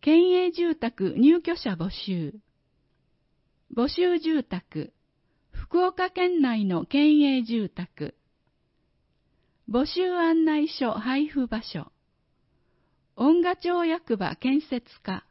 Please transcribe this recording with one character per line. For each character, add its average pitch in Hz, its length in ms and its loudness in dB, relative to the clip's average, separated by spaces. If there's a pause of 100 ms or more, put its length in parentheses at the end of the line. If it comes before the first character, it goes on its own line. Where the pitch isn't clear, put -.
県 349 240 6
営 359 220 2
住 339 200 -2
宅 226 440 -4
入 320 240 6
居 339 160 -4
者 220 140 -6
募 170 180 -4
集。 180 500 -6 (1400)
募 247 140 0
集 349 300 0
住 311 220 0
宅。 - 520 -10 (580)
福 - 300 -2
岡 370 300 -2
県 359 280 0
内 233 240 0
の 185 220 -2
県 302 340 4
営 269 240 2
住 220 240 -4
宅。 - 480 -12 (1500)
募 247 160 0
集 359 280 -2
案 330 320 2
内 302 240 0
書 240 240 -4
配 262 340 -2
布 269 200 -4
場 214 140 -6
所。 - 300 -12 (1300)
恩 311 240 4
賀 359 160 0
町 349 260 -2
役 330 320 -2
場 196 220 -6
建 269 240 0
設 247 240 -8 (160)
課。 190 280 -10